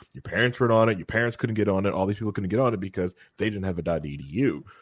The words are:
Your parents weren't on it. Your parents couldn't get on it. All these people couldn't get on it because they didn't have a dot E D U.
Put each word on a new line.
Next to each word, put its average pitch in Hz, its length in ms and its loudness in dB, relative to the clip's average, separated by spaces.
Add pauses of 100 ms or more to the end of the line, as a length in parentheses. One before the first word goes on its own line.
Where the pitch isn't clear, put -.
(140)
Your 131 80 -16
parents 117 360 0
weren't 120 140 4
on 113 160 6
it. 110 80 2
Your 85 80 -8
parents 117 320 -2
couldn't 113 200 -2
get 104 120 2
on 98 160 2
it. 101 80 2
All 95 140 0
these 104 100 -2
people 107 160 -4
couldn't 98 160 -4
get 101 100 0
on 127 140 2
it 101 80 -4
because 92 340 -4 (220)
they 107 140 0
didn't 98 160 -6
have 90 120 -2
a 85 40 -6
dot 78 240 -2
E 71 100 -8
D 71 80 -12
U. 82 400 -2 (180)